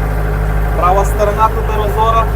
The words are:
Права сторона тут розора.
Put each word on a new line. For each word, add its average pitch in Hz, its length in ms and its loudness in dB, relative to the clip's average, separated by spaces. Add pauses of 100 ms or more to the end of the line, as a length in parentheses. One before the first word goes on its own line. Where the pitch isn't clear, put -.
(800)
Права 185 260 2
сторона 214 440 0
тут 208 280 -2
розора. 220 480 0 (120)